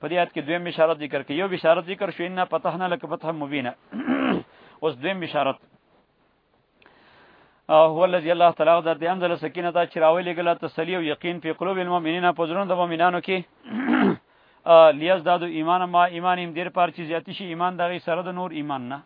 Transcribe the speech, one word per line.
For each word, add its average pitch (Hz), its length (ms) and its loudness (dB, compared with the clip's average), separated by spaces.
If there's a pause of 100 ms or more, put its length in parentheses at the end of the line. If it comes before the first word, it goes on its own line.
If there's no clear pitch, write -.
په 156 80 -8
دې 156 40 -8
آیت 175 200 0
کې 160 140 -8
دویم 175 180 -2
بشارت 160 340 2
ذکر 143 240 -6
کوي. 143 140 -6
یو 190 120 -2
بشارت 170 360 2
ذکر 190 260 -6
شو، 165 140 -8
«انا 185 200 -4
فتحنا 170 440 -4
لک 170 180 -6
فتحا 160 260 -6
مبینا». 143 380 -6 (220)
<clears throat> 254 640 -4 (300)
اوس 156 180 -2
دویم 185 180 -4
بشارت. 143 360 -2 (2000)
آ، 156 180 8
«هو 160 180 2
الذي»، 175 260 2
الله 170 200 6
تعالی 165 320 4
در 160 160 0
دې 160 120 -4
انزل 180 200 -2
السکینة 156 420 -6
چې 170 240 0
راولېږله 170 640 2
تسلي 165 360 -6
او 175 60 -2
یقین، 165 380 -6
«فی 160 120 -4
قلوب 190 260 -4
المؤمنین»، 175 540 0
په 160 140 -2
زړونو 180 220 -4
د 180 40 0
مؤمنانو 175 480 2
کې، 185 220 -4 (680)
<clears throat> - 640 -4
آ، 160 180 10
«لیزدادوا 170 580 2
ایمانا 170 380 0
مع 175 180 4
ایمانهم»، 175 500 -2
دې 170 140 -6
لپاره 175 220 0
چې 180 100 -12
زیاتې 165 320 -6
شي 196 120 -12
ایمان 175 320 -4
د 170 40 -4
هغې 175 180 -2
سره 170 240 -4
د 175 60 -8
نور 180 220 -6
ایمان 147 380 -8
نه. 135 180 -10